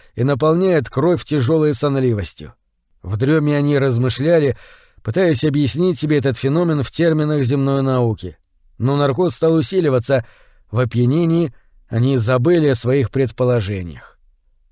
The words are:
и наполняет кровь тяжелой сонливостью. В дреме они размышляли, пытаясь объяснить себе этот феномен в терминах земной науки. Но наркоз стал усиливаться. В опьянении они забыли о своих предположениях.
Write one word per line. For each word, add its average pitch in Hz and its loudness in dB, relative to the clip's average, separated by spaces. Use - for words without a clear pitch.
и 117 -2
наполняет 156 2
кровь 156 0
тяжелой 151 2
сонливостью. 127 -4
В 104 -6
дреме 147 2
они 143 0
размышляли, 131 0
пытаясь 160 0
объяснить 147 0
себе 151 0
этот 131 0
феномен 151 0
в - -10
терминах 151 0
земной 139 0
науки. 120 -2
Но 135 0
наркоз 143 0
стал 165 2
усиливаться. 139 0
В 110 -2
опьянении 139 0
они 127 0
забыли 131 2
о 131 2
своих 127 0
предположениях. 104 -4